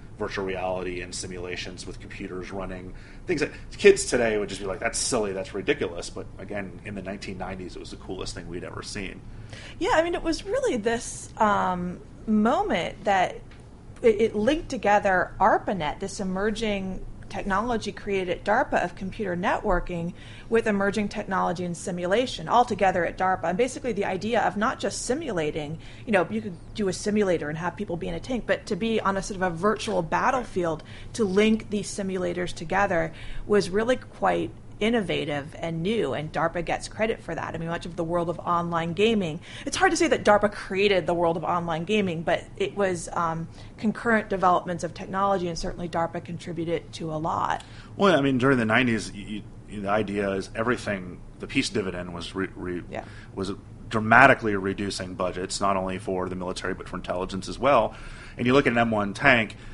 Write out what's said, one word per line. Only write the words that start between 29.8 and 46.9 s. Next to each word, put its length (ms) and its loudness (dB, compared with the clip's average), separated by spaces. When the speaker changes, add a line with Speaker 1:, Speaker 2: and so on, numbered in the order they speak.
Speaker 2:
battlefield 800 0
to 120 2
link 440 4
these 200 -2
simulators 640 -2
together 580 0
was 240 4
really 280 2
quite 540 0
innovative 800 0
and 240 -4
new, 320 0
and 180 -4
darpa 320 0
gets 240 -2
credit 320 -2
for 140 -8
that. 220 -6
I 20 -6
mean, 100 -6
much 200 -4
of 80 -10
the 80 -2
world 260 0
of 80 -4
online 560 0
gaming, 460 2
it's 100 -4
hard 140 6
to 80 4
say 120 4
that 140 4
darpa 280 6
created 560 2
the 80 2
world 200 4
of 80 -4
online 400 0
gaming, 380 2
but 220 2
it 200 -2
was, 360 0
um, 340 -2
concurrent 500 2
developments 540 2
of 100 -4
technology, 540 0
and 100 -4
certainly 320 -6
darpa 340 -2
contributed 680 -4